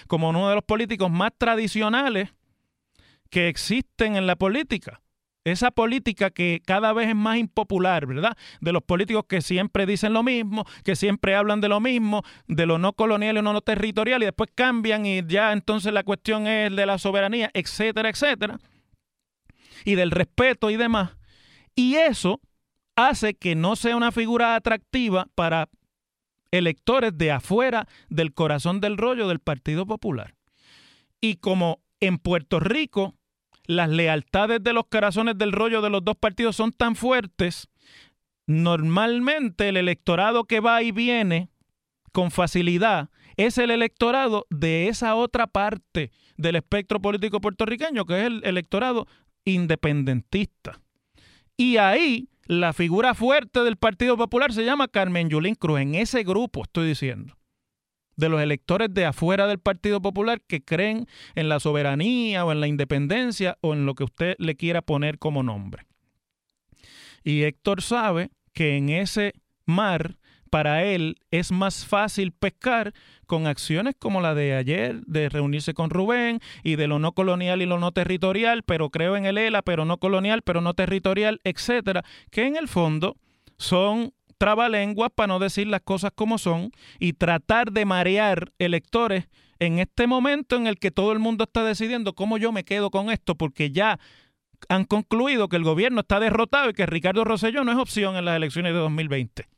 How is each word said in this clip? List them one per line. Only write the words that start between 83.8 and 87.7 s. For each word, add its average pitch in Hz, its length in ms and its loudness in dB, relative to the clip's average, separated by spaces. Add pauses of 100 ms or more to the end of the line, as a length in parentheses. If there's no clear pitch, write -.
trabalenguas 214 800 2
para 214 120 2
no 185 120 0
decir 196 260 -2
las 208 160 -2
cosas 196 320 -4
como 220 240 -2
son 175 340 -2 (280)
y 175 140 0
tratar 196 580 2